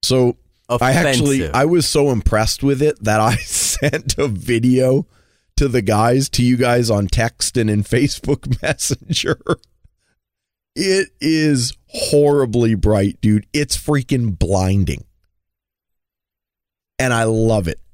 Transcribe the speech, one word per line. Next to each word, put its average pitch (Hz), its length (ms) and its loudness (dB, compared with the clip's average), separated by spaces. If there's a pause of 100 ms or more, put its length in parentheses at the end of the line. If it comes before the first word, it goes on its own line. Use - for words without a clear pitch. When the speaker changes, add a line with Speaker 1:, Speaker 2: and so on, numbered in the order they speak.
Speaker 1:
So 127 340 0 (320)
I 127 240 0
actually, 139 500 0
Speaker 2:
Offensive. - 120 -6
Speaker 1:
I - 120 2
was 170 220 2
so 143 220 0
impressed 110 520 0
with 139 200 0
it 151 220 -2
that 107 160 2
I 113 160 2
<laughs> - 80 -6
sent - 720 -4
a 143 80 0
video 127 800 0 (500)
to 143 120 2
the 120 140 0
guys, 113 480 2
to - 120 -2
you 123 140 2
guys 120 340 2
on 104 180 0
text - 500 -2
and 110 100 0
in 104 160 0
Facebook 131 760 -2
<laughs> - 20 -10
Messenger. - 760 -4 (1400)
It 190 360 -2 (100)
is 151 540 0 (140)
horribly 131 840 2
bright, 101 460 0
dude. 107 320 2
It's 147 240 -4
freaking 123 600 -2
blinding. 92 680 0 (1900)
And 127 140 0
I 113 120 2
love 110 440 2
it. - 120 -8 (140)